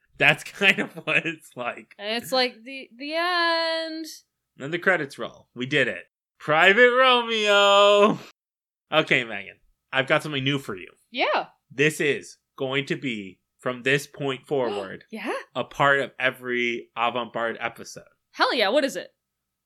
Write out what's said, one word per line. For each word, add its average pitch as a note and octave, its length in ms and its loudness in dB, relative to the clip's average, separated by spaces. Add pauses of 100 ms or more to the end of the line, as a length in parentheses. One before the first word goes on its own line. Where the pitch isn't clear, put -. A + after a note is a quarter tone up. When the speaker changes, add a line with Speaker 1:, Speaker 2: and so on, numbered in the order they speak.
(180)
Speaker 1:
That's D3 260 2
<laughs> - 0 -
kind G3 340 0
of G3 140 -6 (120)
what D3 220 -2
it's D#3+ 300 -12
like. A#2+ 420 -10
Speaker 2:
And A3 240 -6
it's A#3+ 80 -12
like B3+ 320 -2
the, C4 340 -16
the C#4+ 180 -10
end. E4 920 -2 (500)
Speaker 1:
Then C#3 140 -10
the E3+ 80 -4
credits E3 400 -2
roll. - 340 -14
We B2 140 -8
did C3+ 220 0
it. F2+ 160 -8 (340)
Private G3 580 6
Romeo. G#3 1200 4 (760)
Okay, D3+ 320 2
Megan. G2 320 -12 (360)
I've C3+ 140 0
got D3+ 160 2
something C#3+ 220 -4
new C#3 140 0
for A#2+ 180 -10
you. F2 120 -16 (220)
Speaker 2:
Yeah. C#4 360 -2 (240)
Speaker 1:
This D3 300 0
is B2 380 -4 (180)
going C#3 300 -4
to F3 100 -4
be, G#2+ 440 -10 (180)
from B2 240 -8
this C#3 240 0
point C3+ 400 -8
Speaker 2:
<gasps> - 0 -
Speaker 1:
forward, G#2 640 -4
Speaker 2:
Yeah? A3 220 -8 (220)
Speaker 1:
a - 100 -4
part C#3 360 2
of A#2+ 200 -6
every B2 760 -4
Avant A#2 360 -2
Bard A2+ 280 -4
episode. - 440 -12 (280)
Speaker 2:
Hell B4+ 220 0
yeah, G#3 140 2
what B3+ 160 2
is C4+ 120 -2
it? - 120 -10 (580)